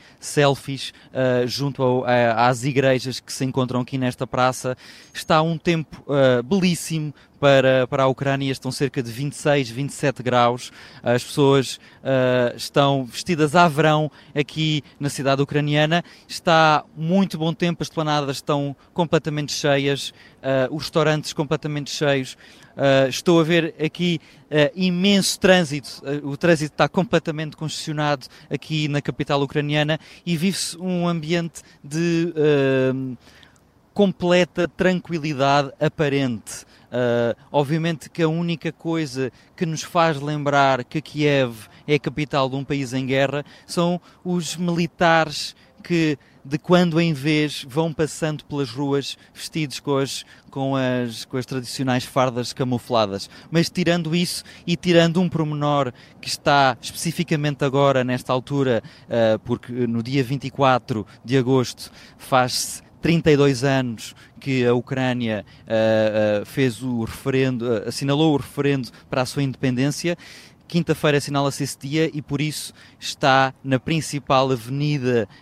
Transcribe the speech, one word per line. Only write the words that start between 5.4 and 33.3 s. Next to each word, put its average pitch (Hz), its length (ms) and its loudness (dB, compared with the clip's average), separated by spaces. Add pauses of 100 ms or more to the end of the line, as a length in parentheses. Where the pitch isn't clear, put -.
um 165 160 -2
tempo, 160 500 -2
ah, 131 340 4
belíssimo 160 680 -2 (280)
para, 131 460 6
para 135 180 0
a - 20 4
Ucrânia, 135 440 0
estão 131 220 -6
cerca 139 300 -4
de 117 80 -8
vinte 135 240 -6
e - 20 -16
seis, 143 320 0
vinte 127 220 -6
e - 20 -12
sete 135 300 -2
graus, 123 500 2 (300)
as 120 200 2
pessoas, 139 560 2 (240)
ah, 127 540 0
estão 139 480 0
vestidas 151 500 -2
à 175 140 6
verão 156 420 2 (240)
aqui 151 480 -2 (160)
na 143 120 -4
cidade 135 320 0
ucraniana, 147 600 0 (240)
está 160 560 2 (140)
muito 170 400 0
bom 160 160 -2
tempo, 170 300 -2
as 147 60 -6
esplanadas 147 480 -2
estão 143 380 -2 (200)
completamente 151 580 -2
cheias, 139 600 0 (280)
ah, 131 280 0
os 127 140 -6
restaurantes 151 500 0
completamente 147 560 -4
cheios, 139 480 -2 (400)
ah, 135 300 4
estou 165 300 2
a 165 60 4
ver 165 300 0 (100)
aqui, 175 380 -2 (280)
ah, 147 240 4
imenso 185 640 2
trânsito, 170 640 2
ah, 143 240 -6
o 139 120 -6
trânsito 151 340 2
está 147 160 0
completamente 156 680 -2
congestionado 151 680 -4 (220)
aqui 151 400 -4
na 143 140 -2
capital 143 400 -2
ucraniana 147 580 0 (240)
e 175 100 0
vive-se 170 440 -2
um 180 280 -2
ambiente 165 540 -4 (220)
de, 165 560 -2
ah, 135 560 4 (960)